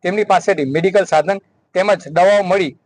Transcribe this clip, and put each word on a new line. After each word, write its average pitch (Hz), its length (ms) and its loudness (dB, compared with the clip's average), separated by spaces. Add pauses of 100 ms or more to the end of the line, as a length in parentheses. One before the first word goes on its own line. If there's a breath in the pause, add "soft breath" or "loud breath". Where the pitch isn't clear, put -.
તેમની 202 200 -2
પાસેથી 170 500 0
મેડિકલ 180 380 0
સાધન 160 260 0 (360)
તેમજ 190 280 0 (140)
દવાઓ 202 260 4
મળી 180 440 -2